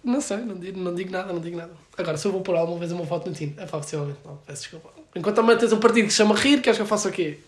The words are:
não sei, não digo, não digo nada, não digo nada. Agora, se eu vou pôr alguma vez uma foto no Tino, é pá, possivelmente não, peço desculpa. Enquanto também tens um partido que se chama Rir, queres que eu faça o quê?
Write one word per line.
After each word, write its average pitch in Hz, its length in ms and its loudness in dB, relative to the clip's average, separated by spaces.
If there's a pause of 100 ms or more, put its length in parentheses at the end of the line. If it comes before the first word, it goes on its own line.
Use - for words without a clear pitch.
não 247 180 0
sei, - 160 -4
não 220 180 -8
digo, 185 240 -10
não 175 160 -4
digo 185 160 -6
nada, 185 220 -4
não 170 60 -4
digo 170 180 -8
nada. 170 140 -12 (260)
Agora, 151 200 -2
se - 100 -6
eu 202 40 2
vou 190 100 -2
pôr 185 140 0
alguma 170 240 0
vez 170 120 -6
uma 175 140 -4
foto 170 240 -4
no 156 60 -6
Tino, 147 220 -6
é 185 80 -12
pá, 160 120 -8
possivelmente 147 480 -6
não, 143 120 -16
peço - 260 -14
desculpa. - 260 -16 (260)
Enquanto 196 200 0
também 226 220 6
tens 226 140 4
um 214 80 4
partido 226 260 6
que 214 60 -2
se - 60 2
chama 208 180 6
Rir, 277 260 4
queres 233 160 4
que 220 60 -2
eu 202 40 -4
faça 202 220 0
o - 20 -4
quê? 151 360 -4